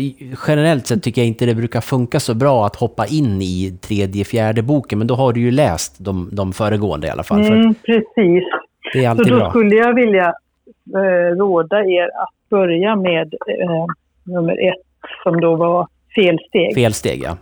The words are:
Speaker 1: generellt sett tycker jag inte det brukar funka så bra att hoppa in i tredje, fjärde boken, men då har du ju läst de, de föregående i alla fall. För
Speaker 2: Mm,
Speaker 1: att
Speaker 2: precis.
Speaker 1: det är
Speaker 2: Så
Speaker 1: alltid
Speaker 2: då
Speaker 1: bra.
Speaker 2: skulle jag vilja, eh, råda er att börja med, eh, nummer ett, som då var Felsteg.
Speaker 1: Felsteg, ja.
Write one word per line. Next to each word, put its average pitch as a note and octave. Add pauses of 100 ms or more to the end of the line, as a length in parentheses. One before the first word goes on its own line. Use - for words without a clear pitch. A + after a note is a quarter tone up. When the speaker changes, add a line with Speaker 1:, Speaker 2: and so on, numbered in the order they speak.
(480)
Speaker 1:
generellt D3+
sett A2
tycker A#2+
jag A#2
inte A2+
det A#2
brukar A#2
funka B2+
så -
bra C3
att G2+
hoppa A2+
in A#2
i F#2
tredje, G2+
fjärde A2
boken, C#3
men A#2
då B2
har B2+
du A#2+
ju A#2+
läst B2
de, F#2
de G2
föregående G2+
i -
alla C2+
fall. G#3
För G#3+
Speaker 2:
Mm, A3+
Speaker 1:
att G#3+
Speaker 2:
precis. G#3 (500)
Speaker 1:
det C3
är B2+
Speaker 2:
Så A#2+
Speaker 1:
alltid A#2
Speaker 2:
då B3
Speaker 1:
bra. G#3
Speaker 2:
skulle G#3+
jag A#3
vilja, G3 (640)
eh, F3+
råda F#3+
er F3+
att -
börja F#3+
med, E3
eh, E3+ (380)
nummer F3
ett, F#3 (420)
som E3+
då E3
var E3+ (280)
Felsteg. F3+
Speaker 1:
Felsteg, G#2
ja. E2